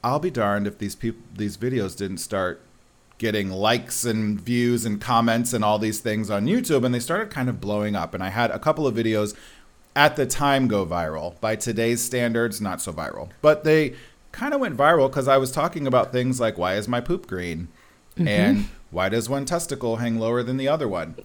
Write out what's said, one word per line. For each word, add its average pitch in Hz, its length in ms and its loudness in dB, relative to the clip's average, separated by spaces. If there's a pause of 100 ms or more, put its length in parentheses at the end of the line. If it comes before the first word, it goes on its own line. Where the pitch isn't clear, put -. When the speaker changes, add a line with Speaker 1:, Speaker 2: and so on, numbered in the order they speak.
Speaker 1:
I'll 131 140 0
be 170 120 -2
darned 104 360 0
if 101 120 -6
these 101 160 -6
peop-, 113 280 -6 (140)
these 104 200 -4
videos 113 400 -2
didn't 95 220 -6
start 92 420 -4 (580)
getting 104 320 -2
likes 107 540 0
and 107 360 0
views 120 440 0
and 104 160 -4
comments 117 520 2
and 110 120 0
all 107 140 4
these 110 220 -2
things 107 300 -2
on 101 160 0
YouTube, 170 380 2
and 123 100 0
they 120 60 -2
started 202 300 -4
kind 127 180 -4
of 107 120 -4
blowing 104 340 -2
up. 82 200 -4
And 92 80 -6
I 95 80 -4
had 117 200 0
a 90 80 -6
couple 156 280 0
of 117 80 0
videos 107 400 0 (600)
at 147 220 6
the 143 100 0
time 139 420 2
go 101 180 2
viral. 80 540 -4
By 110 160 0
today's 117 460 0
standards, 117 580 0
not 92 200 -4
so 90 120 -8
viral. 80 360 -8 (140)
But 151 220 6
they 156 300 4 (380)
kinda 285 260 -4
went 196 180 -2
viral 143 360 6
'cause 135 160 0
I 135 80 8
was 131 160 2
talking 156 340 -2
about 123 260 4
things 127 280 0
like, 113 180 0
"Why 90 160 0
is 104 140 -2
my 120 120 0
poop 175 260 -4
green?" 87 420 -6 (480)
Speaker 2:
Mm-hmm. 170 120 0
Speaker 1:
And, 104 400 2 (220)
"Why 92 180 0
does 110 200 -2
one 139 160 -2
testicle 135 520 -2
hang 117 220 -2
lower 117 240 0
than 127 140 -4
the 135 120 -2
other 151 200 0
one?" 87 260 -4 (100)